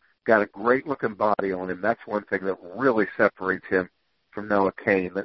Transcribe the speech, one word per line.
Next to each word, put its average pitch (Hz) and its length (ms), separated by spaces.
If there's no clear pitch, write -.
Got 110 160
a - 20
great-looking 120 720
body 101 360
on 92 200
him. 90 100
That's 110 240
one 104 200
thing 95 180
that 95 160
really 113 320
separates 92 540
him 92 180
from 104 180
Noah 98 260
Cain. 95 240